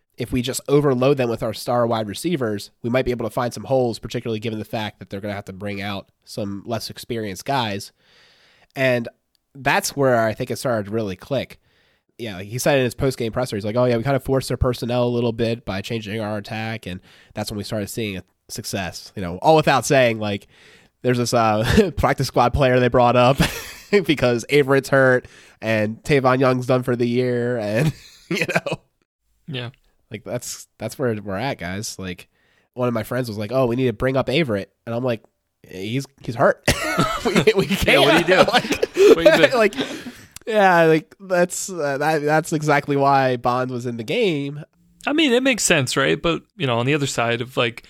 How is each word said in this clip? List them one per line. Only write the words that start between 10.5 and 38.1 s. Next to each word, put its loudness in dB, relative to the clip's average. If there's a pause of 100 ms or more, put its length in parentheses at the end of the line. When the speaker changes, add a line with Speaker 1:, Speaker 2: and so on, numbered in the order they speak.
Speaker 1:
it -4
started -2
to -10
really -4
click. -6 (580)
Yeah, -10
he -10
said 2
in 2
his -2
post-game -2
presser, -4
he's -6
like, -4
"Oh, 4
yeah, 2
we -2
kind 0
of -2
forced -2
their -4
personnel 0
a 0
little 0
bit -4
by -6
changing -8
our -6
attack," -8
and -10 (340)
that's -8
when -8
we -6
started -6
seeing -6
a -10 (260)
success. -8
You -8
know, -6
all 4
without 2
saying, 4
like, -6 (560)
there's 0
this, -2
uh, 4
<laughs> -8
practice 0
squad 2
player 4
they 4
brought 4
up 4 (300)
<laughs> -12
because 2
Averett's 2
hurt 4 (340)
and -2
Tavon 4
Young's 2
done 2
for 0
the 0
year, 0
and, 0 (180)
<laughs> -20
you -2
know. -4 (640)
Speaker 2:
Yeah. -8 (400)
Speaker 1:
Like, -12
that's, -10 (100)
that's -10
where -2
we're -8
at, -4
guys. -8
Like, -12 (440)
one -2
of -2
my -4
friends -4
was -8
like, -6
"Oh, 2
we 0
need 0
to 0
bring -2
up 0
Averett." 0 (200)
And -6
I'm -4
like, -4 (440)
"He's, -6 (160)
he's -8
hurt." 2
<laughs> 2 (520)
We, 0 (220)
we 0
can't. -2
Speaker 2:
Yeah, 6
what 4